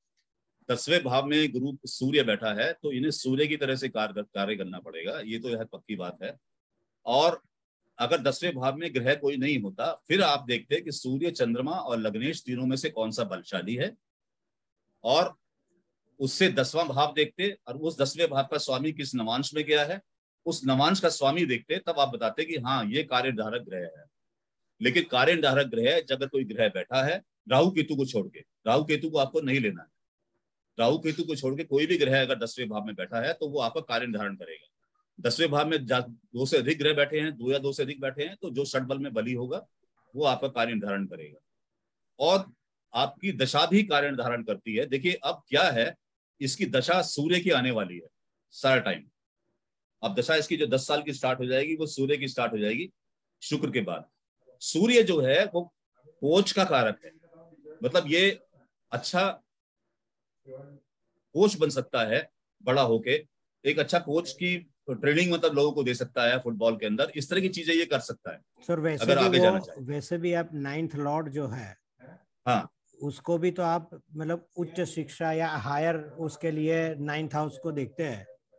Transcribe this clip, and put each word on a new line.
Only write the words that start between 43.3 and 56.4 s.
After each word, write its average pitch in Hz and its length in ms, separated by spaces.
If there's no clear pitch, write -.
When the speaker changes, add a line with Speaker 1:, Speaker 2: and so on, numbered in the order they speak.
Speaker 1:
दशा 135 340
भी 196 180
कार्य 143 260
निर्धारण 120 340
करती 107 320
है। 120 100
देखिए, 135 280
अब - 340
क्या 143 160
है, 143 320
इसकी 139 240
दशा 147 360
सूर्य 165 380
की 175 100
आने 127 220
वाली 98 240
है 85 120
सारा 131 300
time। 82 220
अब 113 120
दशा - 200
इसकी 151 220
जो 151 100
दस 135 200
साल 151 140
की 147 120
start 131 260
हो 127 60
जाएगी, 139 300
वो 156 100
सूर्य 139 320
की 135 100
start 123 240
हो 113 60
जाएगी 113 340
शुक्र 147 300
के 117 100
बाद। 87 280
सूर्य 226 440
जो 175 180
है 143 240
वो 175 280
कोच 175 440